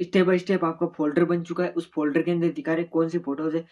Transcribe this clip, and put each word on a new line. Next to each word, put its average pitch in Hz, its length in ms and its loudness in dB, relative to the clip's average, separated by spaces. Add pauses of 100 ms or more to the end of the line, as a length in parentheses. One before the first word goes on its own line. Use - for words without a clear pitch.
step 180 280 2
by 185 160 6
step 185 200 0
आपका 165 220 0
folder 160 380 0
बन 170 180 0
चुका 170 220 -4
है। 175 60 -4
उस - 200 -6
folder 151 320 0
के 175 80 -2
अंदर 170 180 2
दिखा 160 260 -4
रहे 170 100 -2
कौन 165 240 0
सी 170 100 -2
photos 156 360 -4
है, 165 180 -4